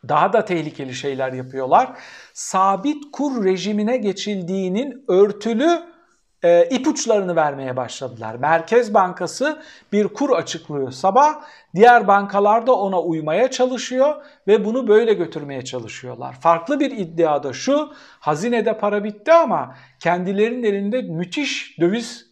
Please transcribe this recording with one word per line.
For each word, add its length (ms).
Daha 240
da 120
tehlikeli 480
şeyler 400
yapıyorlar. 560
Sabit 800
kur 340
rejimine 520
geçildiğinin 1080
örtülü, 760
e, 220
ipuçlarını 720
vermeye 420
başladılar. 580
Merkez 580
Bankası 680
bir 160
kur 220
açıklıyor 640
sabah, 520
diğer 320
bankalar 600
da 80
ona 260
uymaya 500
çalışıyor 640
ve 180
bunu 220
böyle 260
götürmeye 480
çalışıyorlar. 800
Farklı 400
bir 120
iddia 520
da 100
şu, 400
hazinede 580
para 260
bitti 300
ama 420
kendilerinin 640
elinde 380
müthiş 800
döviz 520